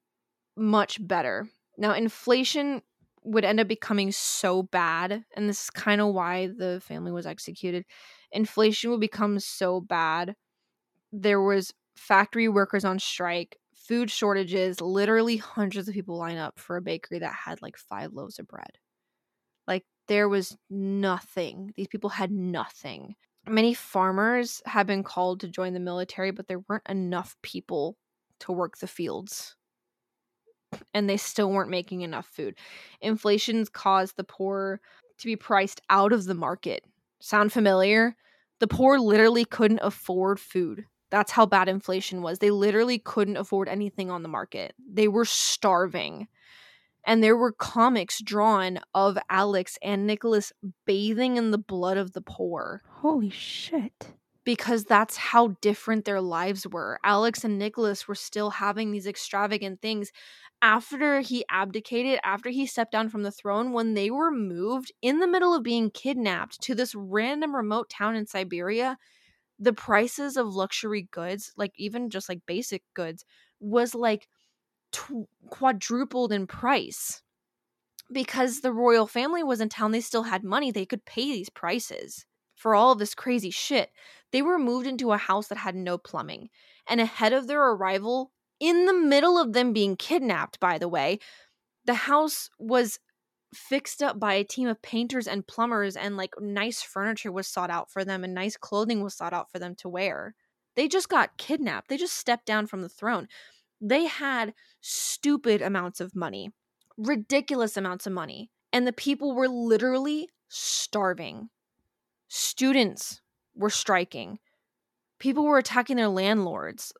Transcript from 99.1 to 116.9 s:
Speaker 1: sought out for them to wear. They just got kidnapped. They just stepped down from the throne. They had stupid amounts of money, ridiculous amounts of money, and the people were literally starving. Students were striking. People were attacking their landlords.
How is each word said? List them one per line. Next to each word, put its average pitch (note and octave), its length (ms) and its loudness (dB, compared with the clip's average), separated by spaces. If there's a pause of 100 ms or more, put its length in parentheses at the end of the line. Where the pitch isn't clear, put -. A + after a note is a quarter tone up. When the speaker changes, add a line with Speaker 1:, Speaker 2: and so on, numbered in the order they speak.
Speaker 1:
sought E3+ 180 -6
out F3 180 -6
for - 80 -10
them F3+ 180 -10
to - 120 -14
wear. F3+ 460 -4 (420)
They C#4 100 2
just F4 220 0
got D4 300 2
kidnapped. A#3+ 500 -4
They C4+ 80 -4
just F4 200 -4
stepped A#3+ 300 -2
down G#3+ 200 0
from F#3+ 160 -8
the F3 60 -10
throne. G#3+ 380 -4 (540)
They B3+ 240 2
had C4 480 -4 (300)
stupid C#4 800 0
amounts F3+ 380 -4
of F#3 140 -8
money, E3+ 380 -6 (460)
ridiculous B3 800 -2
amounts F#3 300 -6
of G3 60 -6
money, D#3+ 380 -10 (220)
and B3 140 2
the B3 60 0
people C#4 420 -2
were B3+ 140 2
literally B3+ 800 2 (200)
starving. F#3 1000 -4 (800)
Students - 920 0 (360)
were G#3 140 0
striking. F3+ 680 -2 (840)
People C4+ 240 2
were D4 140 6
attacking B3 380 2
their A3+ 120 2
landlords. F#3+ 920 -2